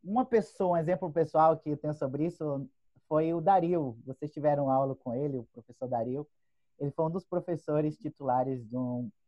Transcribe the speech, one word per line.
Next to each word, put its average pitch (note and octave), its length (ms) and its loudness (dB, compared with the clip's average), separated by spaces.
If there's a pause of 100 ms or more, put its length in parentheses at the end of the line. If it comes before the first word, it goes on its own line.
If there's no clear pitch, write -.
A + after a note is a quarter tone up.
Uma A#3 220 0
pessoa, G3+ 520 0
um - 0 -
exemplo E3+ 340 -2
pessoal D#3+ 460 4
que D#3 120 -8
eu C#3+ 80 -2
tenho D3+ 160 -4
sobre C#3+ 320 -2
isso C#3+ 440 -4 (380)
foi D#3+ 260 2
o E3+ 80 -2
Dario. E3+ 640 2
Vocês C#3 260 -10
tiveram C#3+ 380 2
aula C3+ 260 2
com B2 180 -8
ele, C#3 240 -2
o A#2 80 -6
professor B2 420 -14
Dario. B2+ 400 -4 (520)
Ele C#3+ 120 -4
foi D#3+ 140 -2
um D#3+ 40 0
dos F3+ 160 -6
professores D#3 720 -2
titulares C3 680 -2
do, B2 420 -4 (200)